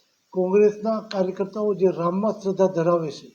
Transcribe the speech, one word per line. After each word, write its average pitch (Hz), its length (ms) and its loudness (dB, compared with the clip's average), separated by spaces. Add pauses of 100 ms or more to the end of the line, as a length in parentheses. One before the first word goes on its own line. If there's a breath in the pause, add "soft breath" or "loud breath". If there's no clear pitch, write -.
(340)
કોંગ્રેસના 208 760 2
કાર્યકર્તાઓ 196 640 -2
જે 185 180 2
રામમાં 185 460 -2
શ્રદ્ધા 185 380 0
ધરાવે 165 360 0
છે - 240 -16